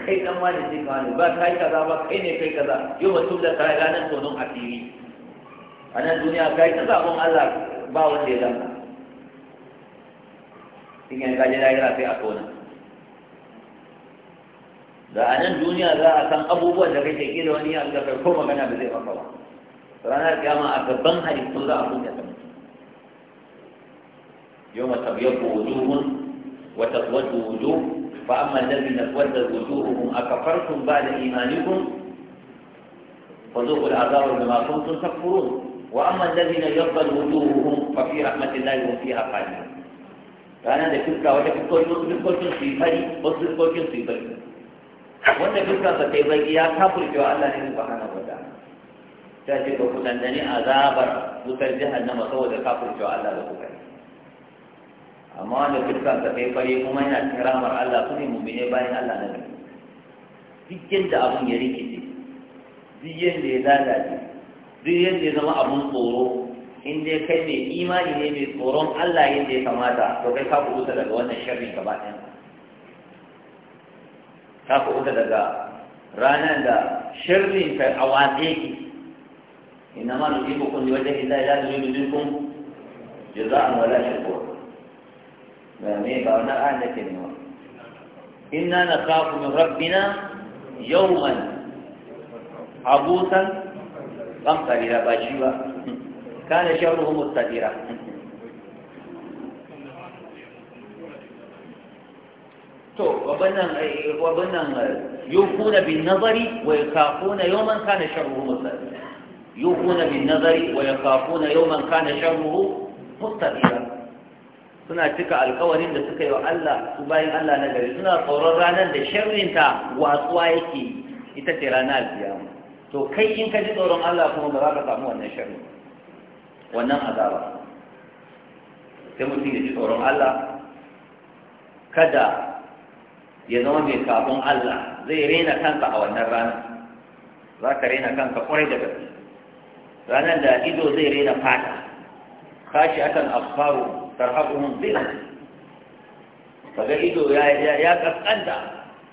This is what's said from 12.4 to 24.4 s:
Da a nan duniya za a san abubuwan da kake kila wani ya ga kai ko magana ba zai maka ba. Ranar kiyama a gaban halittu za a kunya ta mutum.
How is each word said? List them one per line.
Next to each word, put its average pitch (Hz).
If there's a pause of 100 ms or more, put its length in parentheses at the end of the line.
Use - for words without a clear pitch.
Da 107
a 120
nan 165
duniya 175
za 160
a 156
san 151
abubuwan 175
da 143
kake 147
kila 160
wani 151
ya 147
ga 139
kai 131
ko 175
magana 139
ba 120
zai 123
maka 113
ba. 90 (800)
Ranar 151
kiyama 147
a 131
gaban 131
halittu 139
za 143
a 127
kunya 123
ta -
mutum. - (2250)